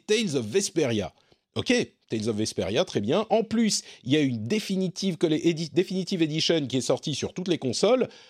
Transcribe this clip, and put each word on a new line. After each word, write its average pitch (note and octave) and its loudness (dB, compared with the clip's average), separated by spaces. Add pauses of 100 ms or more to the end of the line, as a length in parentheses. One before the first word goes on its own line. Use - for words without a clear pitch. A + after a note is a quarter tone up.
Tales G#3+ 0
of A#2 0
Vesperia. » A#2 0 (400)
Ok, A2 0 (380)
Tales A2 -2
of A2 -2
Vesperia, G#2+ 0
très - -2
bien. D#3+ 0
En A3 4
plus, A3 0 (220)
il B2+ -4
y D3 6
a D#3 4
une B2 0
définitive F#3+ -2
colle-, D#3 2
édi-, E3 0
Definitive F#3 0
Edition D#3 0
qui B2+ -2
est B2 2
sortie C3+ -2
sur - -6
toutes F#3 -6
les E3 2
consoles. G3+ 2 (220)